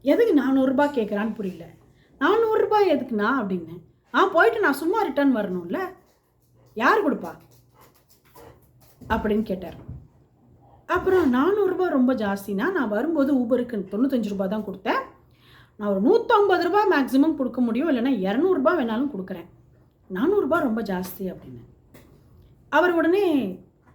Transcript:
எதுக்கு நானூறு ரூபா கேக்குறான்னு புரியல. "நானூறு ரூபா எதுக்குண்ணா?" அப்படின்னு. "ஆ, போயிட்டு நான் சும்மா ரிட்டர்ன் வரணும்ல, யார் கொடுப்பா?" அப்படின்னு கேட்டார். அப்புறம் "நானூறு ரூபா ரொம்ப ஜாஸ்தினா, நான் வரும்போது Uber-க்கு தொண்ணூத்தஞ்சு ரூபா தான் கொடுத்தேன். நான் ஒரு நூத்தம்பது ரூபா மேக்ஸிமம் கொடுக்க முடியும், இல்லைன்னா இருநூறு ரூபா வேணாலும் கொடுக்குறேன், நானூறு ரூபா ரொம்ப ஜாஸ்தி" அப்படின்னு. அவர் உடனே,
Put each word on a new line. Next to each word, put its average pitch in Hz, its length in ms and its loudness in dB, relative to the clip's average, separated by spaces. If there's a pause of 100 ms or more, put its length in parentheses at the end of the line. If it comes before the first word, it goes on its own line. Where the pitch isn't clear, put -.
எதுக்கு 370 320 4
நானூறு 269 320 2
ரூபா 269 220 2
கேக்குறான்னு 214 480 -4
புரியல. 175 300 -10 (540)
"நானூறு 440 400 2
ரூபா 415 240 2
எதுக்குண்ணா?" 254 600 0
அப்படின்னு. 180 340 -6 (360)
"ஆ, 320 120 2
போயிட்டு 392 340 2
நான் 302 140 2
சும்மா 370 280 -2
ரிட்டர்ன் 277 340 0
வரணும்ல, 185 440 -4 (960)
யார் 302 360 0
கொடுப்பா?" 175 220 -6 (1800)
அப்படின்னு 214 340 0
கேட்டார். - 480 -10 (920)
அப்புறம் 359 440 2
"நானூறு 370 380 2
ரூபா 359 200 0
ரொம்ப 262 260 2
ஜாஸ்தினா, 208 580 -2
நான் 269 180 -2
வரும்போது 277 460 0
Uber-க்கு 240 560 -2
தொண்ணூத்தஞ்சு 233 380 -2
ரூபா 196 160 -4
தான் 208 180 -4
கொடுத்தேன். 247 360 -6 (800)
நான் 208 120 -4
ஒரு 196 120 0
நூத்தம்பது 403 600 4
ரூபா 392 300 2
மேக்ஸிமம் 285 440 2
கொடுக்க 254 260 -4
முடியும், 240 280 -2
இல்லைன்னா 247 300 0
இருநூறு 247 340 0
ரூபா 311 260 2
வேணாலும் 240 360 -2
கொடுக்குறேன், 185 300 -10 (600)
நானூறு 320 340 0
ரூபா 320 180 2
ரொம்ப 233 220 -2
ஜாஸ்தி" 185 400 -6
அப்படின்னு. 127 420 -12 (1040)
அவர் 349 220 4
உடனே, 320 680 2 (360)